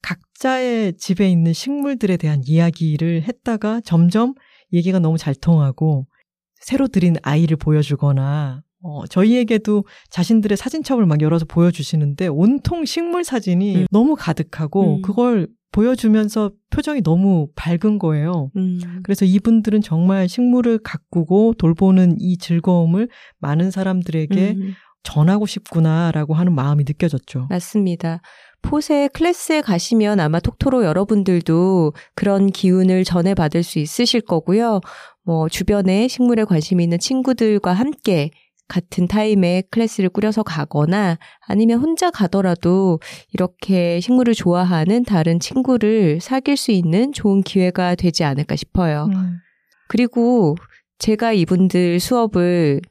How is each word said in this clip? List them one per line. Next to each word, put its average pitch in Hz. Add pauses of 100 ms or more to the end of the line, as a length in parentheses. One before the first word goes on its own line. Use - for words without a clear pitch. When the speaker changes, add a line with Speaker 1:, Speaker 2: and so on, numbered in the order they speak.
Speaker 1:
각자의 240
집에 190
있는 165
식물들에 269
대한 151
이야기를 160
했다가 220
점점 180 (380)
얘기가 180
너무 160
잘 143
통하고 147 (540)
새로 269
들인 180
아이를 156
보여주거나, 143 (200)
어, 147
저희에게도 214 (260)
자신들의 208
사진첩을 254
막 151
열어서 160
보여주시는데 160
온통 262
식물 339
사진이 190
Speaker 2:
음. 185
Speaker 1:
너무 247
가득하고 160
Speaker 2:
음. -
Speaker 1:
그걸 208 (240)
보여주면서 214 (180)
표정이 294
너무 170
밝은 185
거예요. 156
Speaker 2:
음. 185 (240)
Speaker 1:
그래서 196
이분들은 208
정말 185
식물을 240
가꾸고 208
돌보는 180
이 180
즐거움을 170 (320)
많은 160
사람들에게 180
Speaker 2:
음. 190 (300)
Speaker 1:
전하고 190
싶구나라고 160
하는 175
마음이 143
느껴졌죠. 139
Speaker 2:
맞습니다. 175 (420)
포세 294
클래스에 320
가시면 208
아마 160
톡토로 254
여러분들도 180 (240)
그런 196
기운을 185
전해받을 175
수 -
있으실 226
거고요. 190 (420)
뭐, 160
주변에 202
식물에 240
관심이 175
있는 170
친구들과 233
함께 185 (360)
같은 -
타임에 196
클래스를 220
꾸려서 214
가거나 165 (280)
아니면 226
혼자 330
가더라도 185 (340)
이렇게 180
식물을 240
좋아하는 180
다른 170
친구를 214
사귈 269
수 -
있는 190
좋은 196
기회가 180
되지 175
않을까 147
싶어요. 156
Speaker 1:
음. 180 (500)
Speaker 2:
그리고 233 (420)
제가 220
이분들 180
수업을 175 (100)